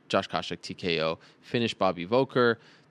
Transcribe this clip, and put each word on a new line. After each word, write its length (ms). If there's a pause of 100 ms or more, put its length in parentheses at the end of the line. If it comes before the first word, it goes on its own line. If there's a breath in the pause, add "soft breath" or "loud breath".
Josh 220
Koscheck 320
T 120
K 280
O, 180 (220 soft breath)
finished 360
Bobby 300
Voelker. 480 (360 soft breath)